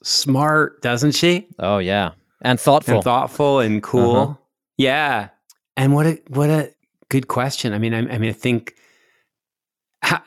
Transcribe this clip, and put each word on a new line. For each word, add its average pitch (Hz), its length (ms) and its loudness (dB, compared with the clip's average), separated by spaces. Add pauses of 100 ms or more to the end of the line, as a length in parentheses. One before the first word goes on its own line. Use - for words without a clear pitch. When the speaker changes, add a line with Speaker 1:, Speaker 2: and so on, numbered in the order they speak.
Speaker 1:
smart, 147 800 0
doesn't 123 320 0
she? 175 340 0 (120)
Speaker 2:
Oh, 101 180 0
yeah. 95 340 0 (300)
And 127 180 0
thoughtful. 143 360 2
Speaker 1:
And 98 80 0
thoughtful 135 560 0
and 107 240 0
cool. 120 320 2
Speaker 2:
Uh-huh. 143 180 0 (440)
Speaker 1:
Yeah. 131 520 0 (480)
And 135 160 2
what 151 140 2
a, 160 200 -2
what 147 220 0
a 156 240 -2 (360)
good 131 180 -2
question. 127 460 -4
I 104 40 -4
mean, 113 160 -2
I, 113 60 -2
I 120 180 -6
mean, 110 120 -2
I 104 40 -4
think, 120 400 -4 (1300)
how, - 260 -2